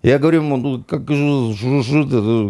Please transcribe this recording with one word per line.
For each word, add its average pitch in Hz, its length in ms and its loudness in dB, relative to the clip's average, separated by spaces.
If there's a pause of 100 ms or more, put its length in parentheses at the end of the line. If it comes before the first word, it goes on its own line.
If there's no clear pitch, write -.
Я 127 160 4
говорю 160 240 2
ему: 143 140 -2
«Ну, 127 260 -4
как 143 280 -8
же, 143 420 0
же, 127 300 -2
же 143 240 0
это, 135 100 -2 (340)